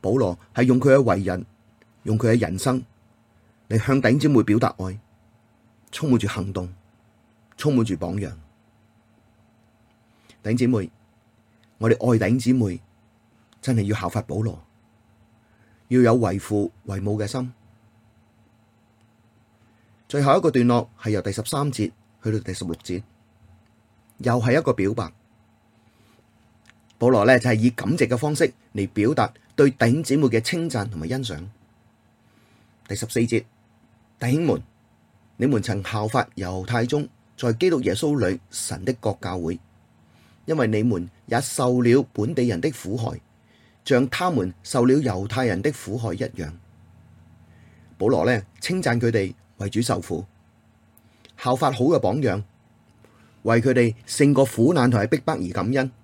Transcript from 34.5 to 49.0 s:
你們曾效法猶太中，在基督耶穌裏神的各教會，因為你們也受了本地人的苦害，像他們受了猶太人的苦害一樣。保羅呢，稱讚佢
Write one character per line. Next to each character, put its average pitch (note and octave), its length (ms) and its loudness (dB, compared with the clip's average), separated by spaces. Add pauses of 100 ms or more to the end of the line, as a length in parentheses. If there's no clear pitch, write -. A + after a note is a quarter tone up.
你 A#2 100 -2
們 B2+ 160 2
曾 G2 220 -4
效 G#2+ 240 -4
法 A#2 280 -2
猶 F#2 300 -8
太 A#2 200 -2
中， D3 220 -2 (300)
在 A#2 160 -2
基 F3 160 0
督 D#3 120 2
耶 F#2+ 120 0
穌 D3 240 -2
裏 F#2+ 220 0 (100)
神 - 340 -10
的 B2+ 100 -2
各 G#2+ 280 -4
教 F#2 180 -6
會， E2+ 200 -4 (840)
因 D#3 120 -2
為 A#2+ 100 2
你 G#2+ 140 0
們 F#2+ 260 0 (200)
也 A#2 120 -2
受 B2 420 0
了 A#2+ 220 6 (100)
本 G#2+ 200 -4
地 B2 140 0
人 F2+ 120 -2
的 D#3 120 -2
苦 G#2 260 -8
害， A2+ 220 -6 (640)
像 B2+ 240 2
他 F3+ 220 -2
們 F#2 220 -2 (100)
受 B2 220 0
了 C3 100 6
猶 G2+ 320 -2
太 C3 180 -4
人 G2 160 -2
的 D3 100 -2
苦 G#2+ 260 -10
害 G#2+ 180 -4
一 - 20 -10
樣。 D#2+ 340 -8 (1500)
保 G2 80 0
羅 A#2+ 180 2
呢， B2 160 0 (180)
稱 F3+ 220 -4
讚 A#2+ 180 0
佢 A#2 120 0